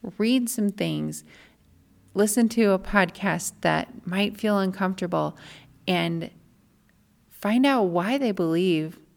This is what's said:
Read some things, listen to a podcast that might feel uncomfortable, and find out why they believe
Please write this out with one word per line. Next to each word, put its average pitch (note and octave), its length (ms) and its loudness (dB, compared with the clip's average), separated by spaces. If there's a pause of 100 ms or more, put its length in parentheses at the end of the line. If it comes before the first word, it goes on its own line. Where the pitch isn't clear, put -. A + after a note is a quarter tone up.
(180)
Read A#3+ 320 2
some G3+ 200 0
things, D#3 540 -6 (880)
listen G#3+ 360 2
to A3 220 4
a F#3+ 80 2
podcast F#3 840 -2
that D#3+ 460 -2
might G3+ 300 -2
feel G#3 200 0
uncomfortable, F#3 800 -2 (500)
and E3+ 440 -2 (960)
find A#3 360 2
out C4+ 180 4
why F#3 340 0
they C4 140 0
believe E3+ 680 0 (160)